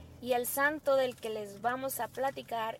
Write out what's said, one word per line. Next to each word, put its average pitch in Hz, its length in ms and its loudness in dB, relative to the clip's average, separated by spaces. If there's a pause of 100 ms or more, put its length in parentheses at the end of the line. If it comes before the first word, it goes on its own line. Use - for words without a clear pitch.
(220)
Y 247 100 -2
el 247 160 2
santo 285 480 2
del 254 220 2
que 226 120 -6
les 202 320 -6
vamos 262 380 -2
a 226 80 -2
platicar 240 720 -2